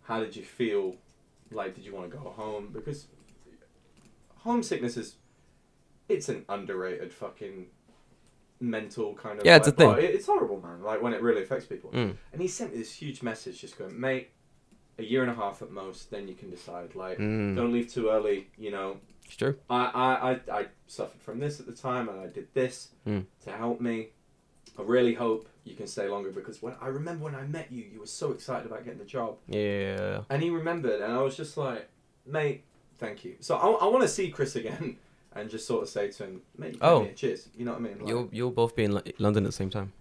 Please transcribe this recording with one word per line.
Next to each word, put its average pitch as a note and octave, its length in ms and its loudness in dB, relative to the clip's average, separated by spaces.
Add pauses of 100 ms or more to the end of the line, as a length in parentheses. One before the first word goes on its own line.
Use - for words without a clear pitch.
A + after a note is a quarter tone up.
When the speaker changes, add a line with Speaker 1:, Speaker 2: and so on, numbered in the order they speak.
Speaker 1:
how A2+ 180 -4
did G#2 160 -6
you F#2+ 80 -12
feel? G2+ 500 0 (560)
Like, G2 240 -6
did F#2+ 100 -18
you G2+ 80 -14
wanna F#2 160 -8
go A2 120 -12
home?" G#2+ 520 -8
Because - 340 -8 (1300)
homesickness A3 580 0
is, - 200 -8 (920)
it's E3 200 2
an A#2+ 200 -4
underrated F#2 640 -6
fucking F#2+ 540 -12 (960)
mental A2 540 -4
kind G#2+ 240 -8
of, G#2 80 -4
Speaker 2:
Yeah, E3+ 100 12
it's D3 120 12
a - 20 8
Speaker 1:
like, - 80 0
Speaker 2:
thing. D3+ 100 12
Speaker 1:
oh, G#2+ 60 8
it, - 100 4
it's - 220 0
horrible, F#3 340 2
man, E2+ 220 -14
like, G#2+ 200 -2
when A#2+ 100 0
it G#2 100 -4
really A2+ 200 4
affects - 240 -4
people. - 240 -12
Speaker 2:
Mm. G#2+ 260 0 (160)
Speaker 1:
And E3 100 -8
he F#3 60 0
sent - 240 -6
me A#2+ 60 -8
this A2 160 -8
huge C#3+ 280 -10
message - 380 -8
just - 180 -16
going, F#2+ 200 -12
"Mate, C3 320 -2 (680)
a A2+ 40 -8
year B2 200 2
and B2 80 2
a A#2 40 -2
half G2+ 280 -4
at E2+ 80 -14
most, F#2+ 400 -12
then G2+ 180 -8
you F2+ 60 -12
can G2 160 -14
decide. F2 440 -12
Like, F#2 240 -8
Speaker 2:
Mm. G#2 380 0
Speaker 1:
don't A#2+ 160 2
leave A#2+ 200 0
too A2 160 0
early, G#2 480 2
you G#2+ 140 -8
know." G2 280 -6 (260)
Speaker 2:
It's - 120 -20
true. C#3 200 0 (120)
Speaker 1:
I, - 180 2
I, B2+ 440 2 (240)
I, - 60 0
I - 60 -4 (200)
suffered - 340 -8
from A2+ 200 -8
this D3 200 -4
at B2 60 -14
the A#2 60 -12
time, B2 360 -2
and F#2+ 120 -8
I F#2 80 -10
did G2 260 -10
this B2+ 360 0 (160)
Speaker 2:
Mm. G2+ 200 -2 (180)
Speaker 1:
to G2+ 60 -12
help A#2 300 -2
me. A2+ 300 -2 (680)
I G#2 40 -8
really A#2 320 6
hope A2+ 340 0 (160)
you G2+ 100 -16
can G#2 120 -10
stay G2+ 220 -4
longer, G2 220 -4
because G2 320 -10
when, A2+ 180 -8
I A#2+ 80 -8
remember D#3 360 -6
when D3 100 -6
I C3+ 100 -8
met D3+ 280 -8
you, A#2 200 -10
you A2 80 -16
were G#2+ 60 -14
so - 240 -4
excited A#2 360 -6
about A2+ 180 -10
getting A#2 160 -12
the G2+ 40 -12
job. A#2 320 -4 (120)
Speaker 2:
Yeah. G2 720 0 (100)
Speaker 1:
And D3 120 0
he E3+ 80 2
remembered, D#3+ 500 0
and A2 120 -2
I A#2+ 100 2
was - 140 0
just - 200 -8
like, B2+ 320 -4 (360)
"Mate, D3 380 0 (360)
thank G#2 260 -8
you." - 160 -12
So - 160 0
I, G#3+ 280 6
I G3+ 40 8
wanna B3 200 8
see F#3 220 0
Chris - 240 0
again A#2 420 -4 (200)
<laughs> - 180 -20
and G#2+ 160 -8
just A2 160 -8
sort A2+ 160 2
of - 60 -6
say G2+ 240 -2
to G#2 120 -10
him, F#2+ 180 -12 (140)
"Mate, A#2 180 -8
you - 80 -12
Speaker 2:
Oh. D3+ 200 8
Speaker 1:
me G2+ 60 0
a - 60 -12
cheers." - 420 -4
You A#2+ 80 -6
know A#2 80 -2
what A#2 80 -6
I - 20 -4
mean? G2+ 160 -6
Like, G#2 100 -6
Speaker 2:
You'll, A#2 220 0
you'll A#2+ 220 -2
both A#2 240 2
be A2 80 4
in G#2 80 4
Lo-, G2+ 100 2 (160)
London G#2 260 6
at G2+ 40 0
the - 40 -2
same F#2+ 180 -4
time. G2 300 -6